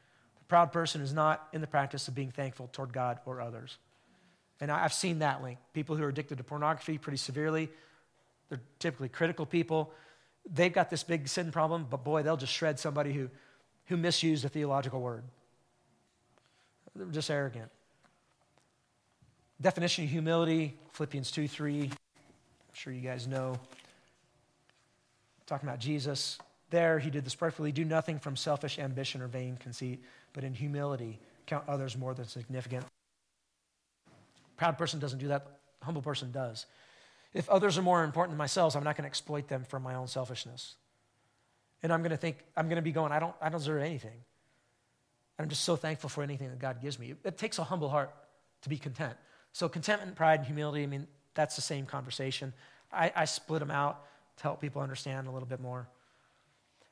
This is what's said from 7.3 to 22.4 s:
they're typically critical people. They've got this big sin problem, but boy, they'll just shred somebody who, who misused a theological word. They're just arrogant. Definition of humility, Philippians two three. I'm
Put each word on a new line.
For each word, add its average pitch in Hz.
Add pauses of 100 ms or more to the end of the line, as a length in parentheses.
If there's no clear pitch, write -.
they're 135 (180)
typically 139
critical 160
people. 160 (580)
They've 170
got 180
this 156
big 156
sin 170
problem, 160
but 131
boy, 151
they'll 160
just 131
shred 151
somebody 143
who, 135 (580)
who 185
misused 165
a 139
theological 139
word. 120 (1700)
They're 190
just 156
arrogant. 131 (1900)
Definition 170
of 143
humility, 160 (160)
Philippians 143
two 151
three. 147
I'm -